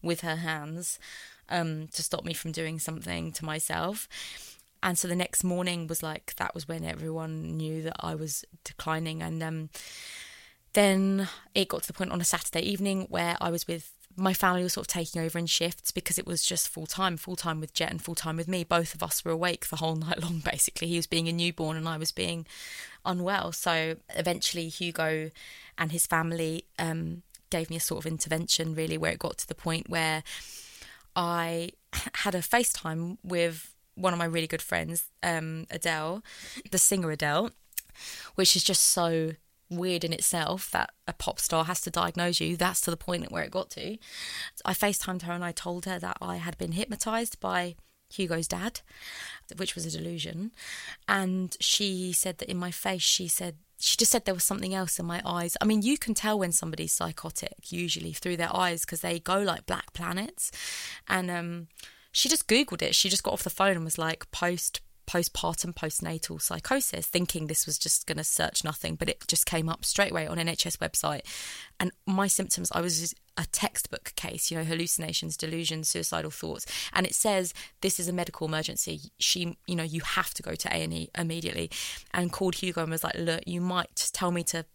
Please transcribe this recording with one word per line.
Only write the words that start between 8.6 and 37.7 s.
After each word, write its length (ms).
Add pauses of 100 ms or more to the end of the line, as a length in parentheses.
declining. 580
And, 200
um, 280 (1040)
then 520 (280)
it 140
got 120
to 60
the 80
point 180
on 80
a 40
Saturday 360
evening 480
where 320
I 100
was 160
with, 280 (200)
my 200
family 280
was 120
sort 100
of 40
taking 340
over 160
in 80
shifts 440
because 280
it 80
was 180
just 240
full-time, 480
full-time 440
with 120
Jet 180
and 120
full-time 340
with 100
me. 160
Both 320
of 80
us 220
were 60
awake 380
the 80
whole 200
<laughs> 100
night 160
long, 180
basically. 480
He 80
was 100
being 220
a 40
newborn 460
and 100
I 80
was 160
being 340 (600)
unwell. 460
So 440 (140)
eventually 580
Hugo 640 (480)
and 140
his 140
family, 600 (120)
um, 440 (260)
gave 220
me 60
a 40
sort 240
of 60
intervention, 640
really, 240
where 140
it 60
got 200
to 100
the 60
point 340
where 360 (920)
I 560 (220)
<laughs> 240
had 180
a 60
FaceTime 840
with 520 (200)
one 180
of 60
my 80
really 200
good 140
friends, 460 (160)
um, 480
Adele, 520 (480)
the 60
singer 340
Adele, 400 (840)